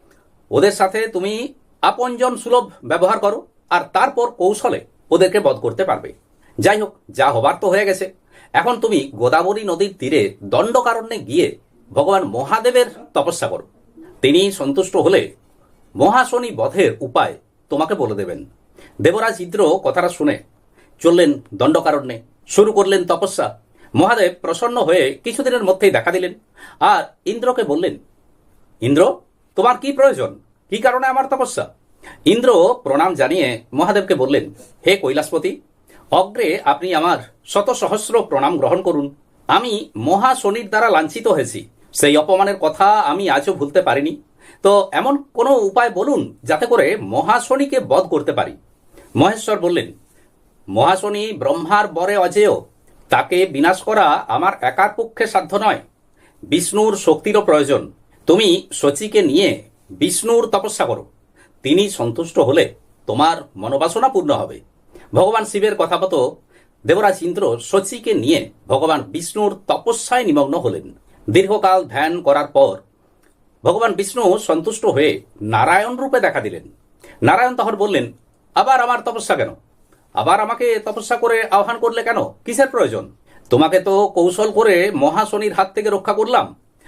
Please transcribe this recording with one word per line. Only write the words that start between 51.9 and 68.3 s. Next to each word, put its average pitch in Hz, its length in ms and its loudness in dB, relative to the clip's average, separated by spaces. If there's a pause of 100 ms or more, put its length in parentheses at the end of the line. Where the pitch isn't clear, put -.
অজেয়, 185 380 2 (540)
তাকে 175 380 2
বিনাশ 165 360 0
করা 214 240 2
আমার 156 540 0
একার 190 360 0
পক্ষে 226 300 -4
সাধ্য 185 300 -2
নয়, 202 240 0 (640)
বিষ্ণুর 202 540 0
শক্তিরও 202 460 0
প্রয়োজন। 143 500 0 (340)
তুমি 180 460 2
শচীকে 208 500 0
নিয়ে 160 400 0 (280)
বিষ্ণুর 226 560 0
তপস্যা 196 400 -4
করো, - 200 -6 (560)
তিনি 185 280 2
সন্তুষ্ট 131 480 -6
হলে 143 360 2 (320)
তোমার 147 300 0 (200)
মনোবাসনা 156 520 -2
পূর্ণ 175 220 -2
হবে।" 104 300 -4 (540)
ভগবান 214 300 2
শিবের 208 320 -2
কথা 170 220 -2
মতো 165 380 -2 (500)
দেবরাজ 190 360 2
ইন্দ্র 170 400 -2
শচীকে 214 520 -2
নিয়ে 143 360 0 (180)